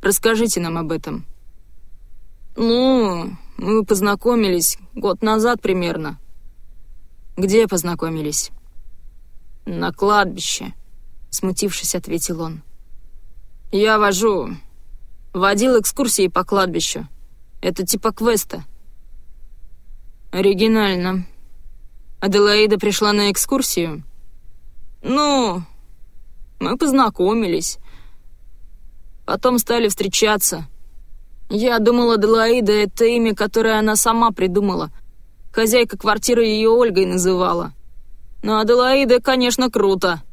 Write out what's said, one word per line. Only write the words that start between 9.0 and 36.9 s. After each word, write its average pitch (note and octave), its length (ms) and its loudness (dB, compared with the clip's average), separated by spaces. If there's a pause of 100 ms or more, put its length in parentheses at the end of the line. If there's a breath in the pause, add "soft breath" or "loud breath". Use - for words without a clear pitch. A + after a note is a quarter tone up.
«На E3+ 280 -4
кладбище», G3 840 0 (560)
смутившись, - 640 -2
ответил E3+ 480 -4
он. D#3+ 200 -8 (1080)
«Я G#3+ 280 4
вожу... G3 520 2 (840)
Водил G3+ 480 4
экскурсии G#3 480 0
по F3+ 160 0
кладбищу. F3+ 640 -2 (540)
Это F3+ 240 -2
типа G#3+ 260 0
квеста». A3 520 0 (1700)
«Оригинально. F#3+ 960 2 (960)
Аделаида G#3 580 4
пришла G#3 340 2
на G3+ 180 2
экскурсию?» E3+ 720 -2 (1000)
«Ну, C4 600 2 (1000)
мы G#3+ 160 -2
познакомились. A3 1040 2 (1500 soft breath)
Потом B3 340 2
стали A3+ 300 2
встречаться. G3 800 0 (840)
Я A#3 300 2
думала, A#3 360 6
Аделаида — A3 580 4
это G#3 320 2
имя, A3+ 300 4
которое A3 440 2
она G#3+ 180 2
сама A#3 340 4
придумала. F#3 600 0 (640 soft breath)
Хозяйка A3+ 460 2
квартиры A#3 460 2
ее A3 300 4
Ольгой G#3 320 4